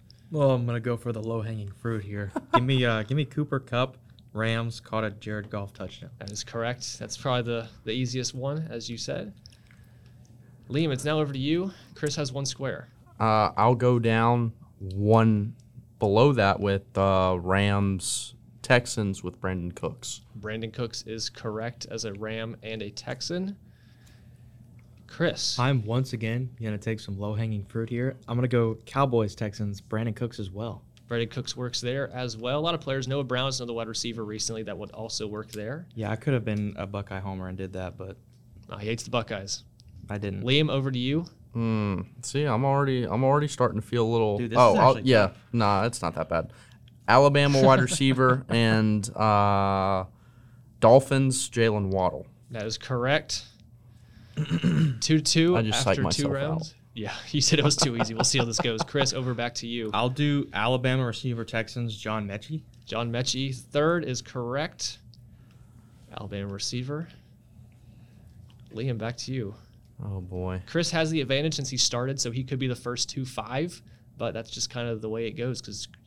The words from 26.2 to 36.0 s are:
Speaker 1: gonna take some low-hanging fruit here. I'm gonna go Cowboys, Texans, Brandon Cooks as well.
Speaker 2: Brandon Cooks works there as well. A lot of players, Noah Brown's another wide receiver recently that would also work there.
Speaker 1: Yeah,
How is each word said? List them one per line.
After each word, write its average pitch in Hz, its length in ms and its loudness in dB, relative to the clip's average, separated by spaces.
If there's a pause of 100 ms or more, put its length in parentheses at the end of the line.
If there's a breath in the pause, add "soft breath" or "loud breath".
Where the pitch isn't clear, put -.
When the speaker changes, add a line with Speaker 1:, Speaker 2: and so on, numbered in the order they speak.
Speaker 1:
gonna 107 160 -4
take 110 220 -4
some 101 180 -8
low-hanging 104 460 -4
fruit 113 260 -6
here. 127 260 -2 (120)
I'm 120 80 -2
gonna 127 120 2
go 113 280 2 (100)
Cowboys, 120 480 2
Texans, 104 460 -6
Brandon 110 340 -4
Cooks 117 240 -6
as 101 120 -8
well. 104 320 -10 (260)
Speaker 2:
Brandon 117 200 -2
Cooks - 280 -8
works 123 240 -6
there 127 340 -4
as 123 220 -6
well. 123 240 -2
A - 20 -2
lot 170 120 0
of 165 60 -4
players, 135 280 -4
Noah 139 160 -2
Brown's 127 360 -2
another 120 120 -8
wide 113 160 -4
receiver 113 360 -6
recently 107 380 -6
that 101 160 -8
would 101 140 -12
also 110 340 -8
work 104 240 -8
there. 117 460 -10
Speaker 1:
Yeah, 104 160 -4